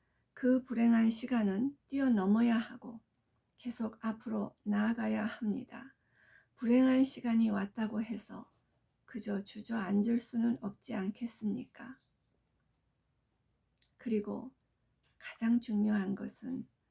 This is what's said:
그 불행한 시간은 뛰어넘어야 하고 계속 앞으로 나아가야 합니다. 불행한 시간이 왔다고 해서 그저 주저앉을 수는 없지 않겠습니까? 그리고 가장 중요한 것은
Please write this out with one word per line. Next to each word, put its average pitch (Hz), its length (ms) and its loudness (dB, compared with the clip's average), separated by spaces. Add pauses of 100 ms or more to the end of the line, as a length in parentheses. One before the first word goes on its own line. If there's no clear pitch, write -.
(400)
그 254 260 4
불행한 226 440 4
시간은 226 680 0 (120)
뛰어넘어야 233 720 4
하고 233 400 -10 (580)
계속 226 480 -8
앞으로 214 560 -4
나아가야 214 640 0
합니다. - 680 -6 (640)
불행한 254 460 4
시간이 226 460 2
왔다고 214 540 -2
해서 202 440 -10 (580)
그저 202 380 -6
주저앉을 208 760 -2
수는 233 420 -2
없지 202 320 -10
않겠습니까? 214 1040 -6 (2000)
그리고 208 560 -4 (640)
가장 233 420 0
중요한 208 540 0
것은 - 540 -8 (240)